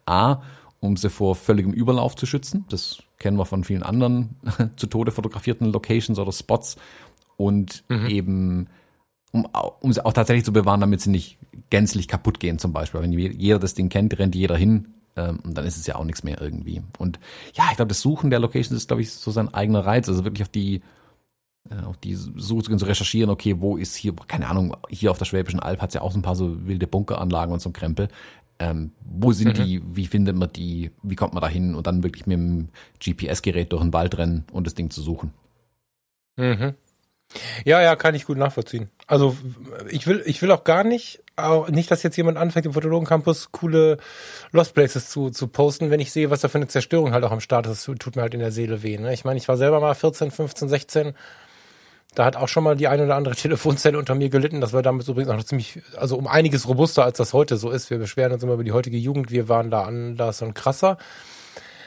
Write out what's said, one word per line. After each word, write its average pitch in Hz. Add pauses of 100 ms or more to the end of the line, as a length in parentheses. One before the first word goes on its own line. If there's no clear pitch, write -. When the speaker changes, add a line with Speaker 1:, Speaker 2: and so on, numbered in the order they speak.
Speaker 1:
A, 123 (380)
um 101
sie 98
vor 95
völligem 101
Überlauf 123
zu -
schützen. 147
Das - (160)
kennen 101
wir 95
von 95
vielen 92
anderen 123 (180)
<laughs> 113
zu 110
Tode 113
fotografierten 110
Locations 110
oder 98
Spots. - (600)
Und 202
Speaker 2:
Mhm. 110
Speaker 1:
eben, 92 (640)
um 113
au-, -
um 127
sie 117
auch 113
tatsächlich 117
zu 110
bewahren, 101
damit 101
sie 101
nicht 92 (320)
gänzlich 104
kaputt -
gehen 85
zum 87
Beispiel. 80
Wenn 87
je-, 87
jeder 101
das 92
Ding 92
kennt, 101
rennt 95
jeder 90
hin. 107 (280)
Ähm, 85
und 85
dann 73
ist 82
es 78
ja -
auch 78
nichts -
mehr 73
irgendwie. 80 (160)
Und 90 (340)
ja, -
ich -
glaub, 117
das 101
Suchen 143
der 120
Locations 120
ist, 117
glaub 120
ich, 110
so -
sein 107
eigener 104
Reiz. 117
Also 92
wirklich 104
auf 98
die, 98 (880)
äh, 104
auf 90
die 95
Suche 98
zu 110
gehen, 107
zu 98
recherchieren, 101
okay, 98
wo 98
ist 87
hier, 95 (120)
keine -
Ahnung, 90 (140)
hier 101
auf 90
der 101
Schwäbischen 90
Alb 92
hat's 92
ja -
auch 92
so 95
ein 98
paar 90
so 87
wilde 90
Bunkeranlagen 87
und 85
so 92
ein 85
Krempel. 82 (500)
Ähm, 80 (120)
wo 110
sind 107
Speaker 2:
Mhm. 101
Speaker 1:
die, 92 (100)
wie 90
findet 98
man 90
die, 85 (120)
wie 95
kommt -
man 87
da 80
hin 87
und 78
dann 90
wirklich -
mit 92
dem 85 (300)
G-P-S-Gerät 87
durch 82
den 85
Wald 87
rennen 85
und 87
das 80
Ding 82
zu 76
suchen. 78 (1040)
Speaker 2:
Mhm. 127 (880)
Ja, 165
ja, 165
kann 160
ich 143
gut 143
nachvollziehen. 123 (180)
Also 139 (520)
ich -
will, 185
ich -
will 185
auch -
gar 170
nicht, 226 (140)
auch 156
nicht, 165
dass 165
jetzt 165
jemand 165
anfängt, 165
im 147
Fotologen-Campus 160
coole 156 (540)
Lost 165
Places 139
zu, 139
zu 123
posten, 147
wenn 151
ich 127
sehe, 151
was 143
da 139
für -
eine 147
Zerstörung 143
halt 123
auch 110
am 113
Start 117
ist. 110
Das 135
tut -
mir 127
halt 117
in 120
der 113
Seele 110
weh, 107
ne? 117
Ich 120
meine, 131
ich 117
war 131
selber 147
mal 147
vierzehn, 156
fünfzehn, 147
sechzehn. 147 (1000)
Da 117
hat 127
auch 135
schon 156
mal 151
die 139
ein 143
oder 143
andere 135
<laughs> -
Telefonzelle 147
unter 139
mir 139
gelitten. 139
Das 117
war 127
damals 127
übrigens 131
auch 107
noch 110
ziemlich, 135 (160)
also 123
um 135
einiges 143
robuster, 131
als 123
das 117
heute 143
so 110
ist. 123
Wir 117
beschweren 123
uns 120
immer 123
über 117
die 107
heutige 120
Jugend. 127
Wir 120
waren 113
da 107
anders 117
und 110
krasser. 180 (880)